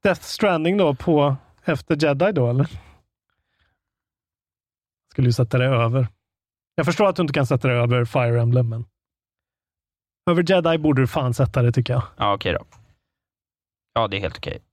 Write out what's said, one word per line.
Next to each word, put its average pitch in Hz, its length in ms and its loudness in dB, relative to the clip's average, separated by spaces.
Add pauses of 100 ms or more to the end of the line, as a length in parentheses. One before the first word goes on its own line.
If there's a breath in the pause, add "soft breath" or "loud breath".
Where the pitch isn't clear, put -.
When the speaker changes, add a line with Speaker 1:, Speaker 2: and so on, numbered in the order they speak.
Speaker 1:
Death 185 180 0
Stranding 180 560 -2
då 160 180 2
på, 147 400 2 (300)
efter 165 400 -2
Jedi 151 260 2
då, 127 180 0
eller? 135 180 0 (2500 loud breath)
Skulle 131 160 0
ju 120 60 4
sätta 127 240 0
det 127 80 2
över. 123 420 0 (680)
Jag 160 100 -2
förstår 196 220 2
att 185 80 0
du 185 60 -4
inte 156 120 -2
kan 139 120 0
sätta 135 220 -2
det 127 60 2
över 120 320 2
Fire 120 360 0
Emblem, 120 280 2
men 117 160 -8 (1400)
över 170 220 2
Jedi 165 260 2
borde 151 240 2
du 127 60 2
fan 127 260 -2
sätta 127 280 0
det, 120 100 2
tycker 127 220 -2
jag. 127 100 -2 (140)
Speaker 2:
Ja, 101 160 0
okej 95 200 -2
då. - 120 -6 (1300)
Ja, 113 140 0
det 98 100 -6
är 98 40 -6
helt 87 160 -8
okej. - 220 -12 (140)